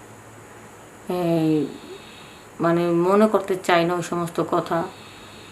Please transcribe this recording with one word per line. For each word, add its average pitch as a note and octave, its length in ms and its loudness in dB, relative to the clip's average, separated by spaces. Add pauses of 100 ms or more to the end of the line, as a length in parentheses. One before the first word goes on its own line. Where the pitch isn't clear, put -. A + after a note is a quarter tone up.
(1080)
এই, E3 580 2 (960)
মানে E3+ 300 2
মনে F#3+ 380 6
করতে F#3+ 280 0
চাই E3+ 280 2
না F3 100 0
ওই F3 80 -2
সমস্ত E3+ 480 -2
কথা, E3+ 320 0 (680)